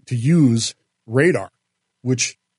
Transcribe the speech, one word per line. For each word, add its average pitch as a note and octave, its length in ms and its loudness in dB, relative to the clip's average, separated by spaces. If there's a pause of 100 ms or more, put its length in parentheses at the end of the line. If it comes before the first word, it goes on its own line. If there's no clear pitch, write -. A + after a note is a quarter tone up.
to - 80 -8
use B2 600 2 (320)
radar, B2 440 0 (520)
which B2+ 340 -4 (220)